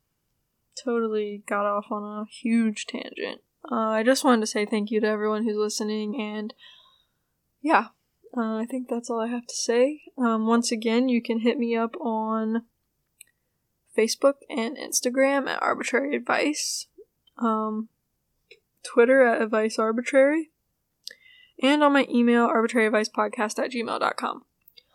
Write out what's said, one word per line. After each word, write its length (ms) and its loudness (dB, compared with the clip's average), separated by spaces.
totally 640 -4
got 200 -2
off 240 -2
on 120 -6
a 280 -10
huge 560 0
tangent. 540 -8
Uh, 200 0
I 120 2
just 220 2
wanted 160 6
to 60 -2
say 180 -2
thank 260 -2
you 100 0
to 60 0
everyone 380 0
who's 120 -2
listening, 640 -4
and 340 -8
yeah, 260 2
uh, 200 -2
I 120 -4
think 200 -8
that's 220 -6
all 100 -4
I 80 -4
have 180 -8
to 80 -14
say. 480 0
Um, 280 0
once 260 2
again, 360 0
you 140 2
can 180 -2
hit 180 0
me 180 -2
up 240 -2
on 600 -2
Facebook 380 2
and 280 -6
Instagram 720 0
at 140 -2
Arbitrary 540 0
Advice, 680 -2
um, 500 -4
Twitter 440 6
at 160 2
Advice 360 0
Arbitrary, 720 2
and 200 4
on 100 6
my 180 4
email, 380 4
arbitraryadvicepodcast 1120 0
at 140 -4
gmail 280 -4
dot 160 0
com. 280 -8